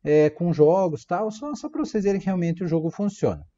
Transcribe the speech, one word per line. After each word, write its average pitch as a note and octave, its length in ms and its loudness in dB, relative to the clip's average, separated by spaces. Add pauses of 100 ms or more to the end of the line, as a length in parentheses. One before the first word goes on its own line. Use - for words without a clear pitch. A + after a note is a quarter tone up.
é, D3+ 280 4
com E3+ 200 -2
jogos D#3+ 520 2
e - 40 -20
tal, G#3 220 -2
só, B3 240 -10
só D4+ 160 -10
pra D#4 160 -4
vocês G#3+ 180 -4
verem G3 160 0
que F#3+ 60 -8
realmente F3 380 -2
o F3+ 40 -4
jogo D#3+ 220 0
funciona. C#3 560 -4 (120)